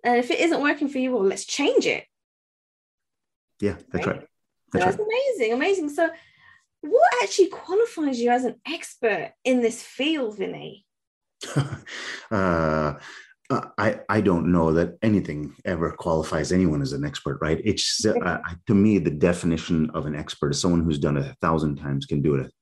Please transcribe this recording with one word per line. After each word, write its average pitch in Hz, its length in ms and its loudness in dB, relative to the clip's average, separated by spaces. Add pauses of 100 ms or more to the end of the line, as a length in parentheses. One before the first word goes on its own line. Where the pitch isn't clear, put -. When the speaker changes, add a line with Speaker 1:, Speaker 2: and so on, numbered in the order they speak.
Speaker 1:
And 240 140 2
if 247 140 0
it - 80 0
isn't 320 220 2
working 294 280 0
for 269 100 -4
you, 254 140 0
well, 214 100 0
let's 190 220 0
change 440 400 2
it. - 200 -2 (1500)
Speaker 2:
Yeah, 101 160 -2 (160)
that's 87 160 -2
Speaker 1:
Right? 95 100 -2
Speaker 2:
right. - 100 -18 (440)
That's 359 140 2
Speaker 1:
That's 370 120 2
Speaker 2:
right. 427 100 -4 (300)
Speaker 1:
amazing, 226 160 0
amazing. 311 360 0
So 330 200 0 (720)
what 466 320 4 (100)
actually 392 240 4
qualifies 330 720 -2
you 240 100 2
as 254 160 2
an 233 100 -4 (100)
expert 233 680 -4 (100)
in 254 180 2
this 233 220 0
field, 262 540 -4
Vinny? 156 540 -10
Speaker 2:
<laughs> - 640 -18 (760)
Uh, 80 600 2 (560)
uh, - 200 -4 (100)
I, 104 280 0
I 107 140 2
don't 85 300 2
know 82 220 4
that 85 280 2
anything 80 540 0 (100)
ever 85 260 -2
qualifies 80 600 -2
anyone 85 320 2
as 67 100 -4
an 69 100 -4
expert, 71 380 -6
right? 78 240 0
It's, - 400 0
uh, 107 60 4
Speaker 1:
Okay. - 120 0
Speaker 2:
I, 87 300 -4 (140)
to 110 80 6
me, 101 240 6
the 82 100 0
definition 80 840 2
of 80 100 -4
an 76 100 -4
expert 73 360 -4
is 71 100 -2
someone 87 220 4
who's 78 160 0
done 73 180 0
it 69 80 -2
a 69 160 -12
thousand 78 360 0
times, 71 280 -6
can 73 160 -2
do 71 140 2
it 65 160 -4 (100)